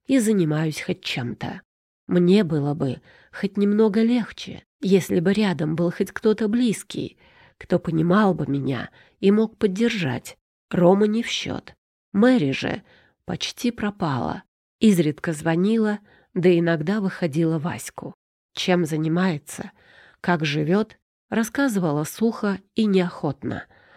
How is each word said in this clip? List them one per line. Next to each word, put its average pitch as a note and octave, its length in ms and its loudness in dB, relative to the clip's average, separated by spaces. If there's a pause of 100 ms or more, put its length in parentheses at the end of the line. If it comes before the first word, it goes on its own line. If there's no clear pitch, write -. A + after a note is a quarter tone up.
и C4+ 120 2
занимаюсь D#3+ 600 0
хоть - 220 -6
чем-то. - 600 -8 (440)
Мне F#3 380 4
было D3 300 -2
бы C#3 260 -4 (320)
хоть - 240 -8
немного G#3 460 2
легче, - 640 -2 (160)
если F#3+ 400 2
бы F3+ 120 2
рядом E3+ 440 0
был F3 140 0
хоть F#3+ 220 -4
кто-то G#3+ 360 0
близкий, - 720 -4 (400)
кто - 200 -2
понимал F3 560 2
бы D3+ 120 -4
меня C3+ 440 -4 (300)
и G3 100 4
мог A3 260 2
поддержать. F#3+ 800 -2 (320)
Рома F#3+ 360 4
не G#3+ 160 0
в - 40 -10
счёт. - 480 -8 (380)
Мэри G3+ 400 4
же - 300 -4 (420)
почти - 460 -4
пропала. G3 720 -4 (380)
Изредка E3+ 520 2
звонила, G3 640 0 (360)
да F3+ 220 4
иногда E3+ 440 0
выходила E3 580 -2
Ваську. - 560 -10 (400)
Чем F3+ 300 0
занимается, D#3+ 880 -2 (480)
как F3 240 0
живёт, D#3 520 -2 (340)
рассказывала G3+ 760 0
сухо G#3 540 -2 (160)
и A3 120 2
неохотно, F3+ 800 -2 (320)